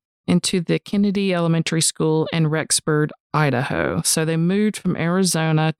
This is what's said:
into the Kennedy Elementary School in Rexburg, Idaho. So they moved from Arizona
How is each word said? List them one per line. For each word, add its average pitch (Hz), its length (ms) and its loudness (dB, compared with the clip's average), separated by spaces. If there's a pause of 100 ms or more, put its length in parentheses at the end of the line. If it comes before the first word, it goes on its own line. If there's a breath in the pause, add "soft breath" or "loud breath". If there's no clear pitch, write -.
(280)
into 180 340 0
the 165 160 -2
Kennedy 202 560 0
Elementary 165 480 0
School 156 500 0
in 165 140 0
Rexburg, 151 640 0 (240)
Idaho. 127 680 0
So 160 220 0
they 160 120 -2
moved 196 400 0
from 175 180 -2
Arizona 160 840 0